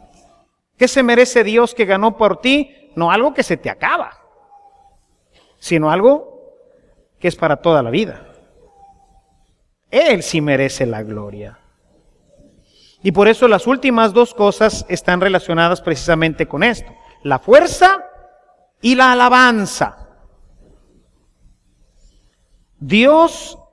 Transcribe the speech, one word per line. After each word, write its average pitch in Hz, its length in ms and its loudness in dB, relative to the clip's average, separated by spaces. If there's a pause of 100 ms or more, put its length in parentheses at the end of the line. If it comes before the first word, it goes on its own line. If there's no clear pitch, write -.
(760)
¿qué 247 120 2
se 269 140 0
merece 240 420 2
Dios 226 280 0
que 214 120 -2
ganó 196 320 0
por 202 240 0
ti? 277 280 0 (280)
No 170 140 -2
algo 240 220 0
que 269 100 -2
se 175 120 -4
te - 140 -10
acaba, - 420 -6 (1500)
sino 156 320 -2
algo 226 440 0 (840)
que 175 120 -4
es - 80 -8
para 151 200 -2
toda 160 240 0
la 117 100 -6
vida. 175 320 -6 (1700)
Él 262 320 0
sí 160 200 -4
merece 135 440 -2
la 113 160 -6
gloria. 104 580 -14 (1400)
Y 185 120 -2
por 208 160 4
eso 220 180 2
las 208 200 0
últimas 240 440 0
dos 233 220 0
cosas 202 560 -2
están 180 320 -2
relacionadas 175 580 0
precisamente 160 680 -4
con 147 160 -6
esto, 233 300 -4 (320)
la 135 160 -2
fuerza 349 640 2 (800)
y 247 140 2
la 254 180 4
alabanza. 247 960 0 (2750)
Dios 277 800 0 (160)